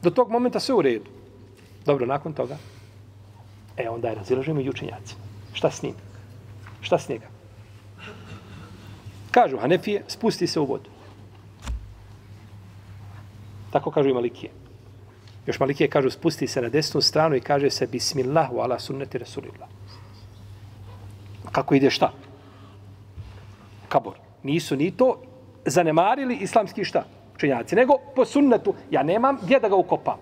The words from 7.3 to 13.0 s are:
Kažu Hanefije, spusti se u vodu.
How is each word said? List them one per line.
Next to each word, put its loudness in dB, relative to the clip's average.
Kažu 4
Hanefije, 0
spusti -2
se -2
u 2
vodu. -6